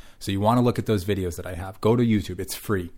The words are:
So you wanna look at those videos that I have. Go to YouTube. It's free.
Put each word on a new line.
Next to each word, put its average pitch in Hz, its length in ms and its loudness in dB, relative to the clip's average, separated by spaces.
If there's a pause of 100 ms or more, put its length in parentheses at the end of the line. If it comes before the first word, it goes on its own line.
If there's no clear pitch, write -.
(200)
So - 120 -6
you 98 100 0
wanna 117 200 4
look 120 160 2
at 113 100 -4
those 104 180 2
videos 95 320 -2
that 90 80 -10
I 92 80 -10
have. 95 260 -10
Go 107 160 4
to 123 80 4
YouTube. 101 360 2
It's 95 160 -6
free. 92 420 -4